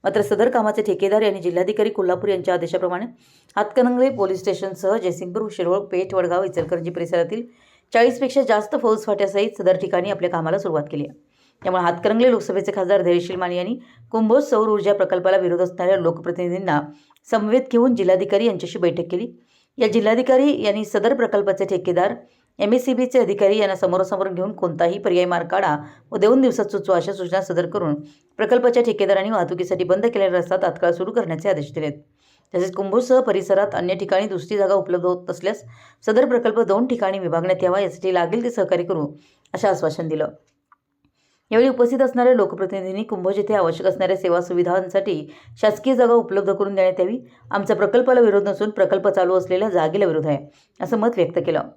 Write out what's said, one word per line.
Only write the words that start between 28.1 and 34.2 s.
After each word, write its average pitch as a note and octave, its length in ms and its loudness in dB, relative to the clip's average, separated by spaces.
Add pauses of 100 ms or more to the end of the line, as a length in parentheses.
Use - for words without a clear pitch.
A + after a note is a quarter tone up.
प्रकल्पाच्या A#3+ 440 2
ठेकेदारांनी G3+ 480 0
वाहतुकीसाठी F3+ 540 -2
बंद F#3+ 220 0
केलेला G3 320 0
रस्ता F3 180 -2
तात्काळ F3+ 340 0
सुरू F#3 220 -4
करण्याचे E3+ 360 -4
आदेश D3+ 240 -2
दिलेत. D3+ 200 -6 (640)
तसेच F#3 200 -2
कुंभोजसह B3 460 2
परिसरात G3 540 0
अन्य F3+ 200 -2
ठिकाणी F#3+ 320 0